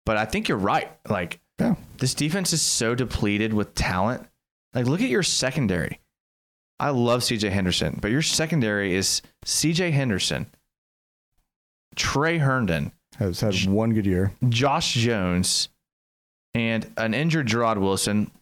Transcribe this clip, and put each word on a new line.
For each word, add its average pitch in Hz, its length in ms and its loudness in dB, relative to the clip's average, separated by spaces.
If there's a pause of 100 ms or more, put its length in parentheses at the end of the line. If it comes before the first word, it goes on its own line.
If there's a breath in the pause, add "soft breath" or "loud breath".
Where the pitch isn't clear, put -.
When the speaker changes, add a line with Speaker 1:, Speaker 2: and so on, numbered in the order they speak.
Speaker 1:
But 110 120 0
I 107 100 2
think 214 220 -4
you're 135 100 0
right. 107 320 0 (180)
Like, 92 320 -4 (180)
Speaker 2:
Yeah. 220 160 2 (240)
Speaker 1:
this 131 160 -2
defense 165 380 -2
is 160 100 0
so 117 320 0
depleted 110 600 0
with 104 200 -2
talent. 95 520 -2 (480)
Like, 123 120 0
look 156 140 0
at 254 80 0
your 226 140 2
secondary. 123 760 -2 (760)
I 143 120 -2
love 120 340 2
C 120 120 0
J 104 140 0
Henderson, 92 500 0
but 104 100 -2
your 139 120 2
secondary 110 720 0
is - 280 0 (220 loud breath)
C - 280 0
J 175 180 0
Henderson, 117 560 0 (1500)
Trey 165 420 0
Herndon, 120 540 2 (260)
Speaker 2:
has 95 220 -2
had 107 140 0
Speaker 1:
J-, 95 160 0
Speaker 2:
one 110 240 2
good 107 120 2
year, 95 260 2 (160)
Speaker 1:
Josh 139 460 0
Jones, 95 720 0 (840)
and 113 320 0 (100)
an 110 180 0
injured 151 320 0
Gerard 113 320 2
Wilson, 98 520 0 (120)